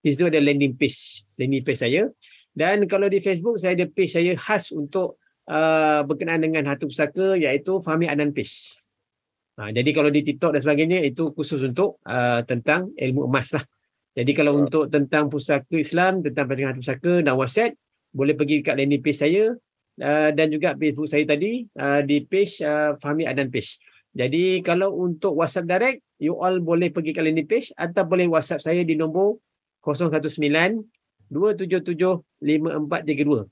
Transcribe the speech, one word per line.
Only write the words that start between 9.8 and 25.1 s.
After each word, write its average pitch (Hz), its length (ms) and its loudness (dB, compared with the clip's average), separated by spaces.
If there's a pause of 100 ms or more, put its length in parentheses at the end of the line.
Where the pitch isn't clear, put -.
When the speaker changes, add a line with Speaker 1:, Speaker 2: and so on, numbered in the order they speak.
Speaker 1:
kalau 147 160 4
di 147 160 2
TikTok 147 320 0
dan 131 80 0
sebagainya, 160 400 2
itu 143 320 -2
khusus 151 240 -4
untuk, 135 480 -2
uh, 123 400 0
tentang 151 480 0
ilmu 131 320 -2
emas 127 240 -2
lah. 147 140 -4 (520)
Jadi 131 160 0
kalau 143 200 4
Speaker 2:
Ya. 143 120 2
Speaker 1:
untuk 151 240 0
tentang 147 400 2
pusaka 147 480 -2
Islam, 175 400 2
tentang 143 320 -2
pendengar 135 240 -2
harta 127 80 -10
pusaka 165 400 0
dan 135 160 2
wasiat, 208 320 2 (400)
boleh 139 240 0
pergi 143 280 2
dekat 147 120 0
landing 139 280 2
page 139 160 0
saya, 202 360 2 (480)
uh, 151 320 4
dan 160 160 4
juga 151 240 0
Facebook 147 320 -2
saya 147 160 2
tadi, 196 440 0 (120)
uh, 143 240 0
di 143 240 0
page, 196 400 -2
uh, 151 320 0
Fahmi 147 320 -4
Adnan 131 200 -2
Page. - 280 -6 (360)
Jadi 165 480 0
kalau 180 320 0
untuk 175 440 -2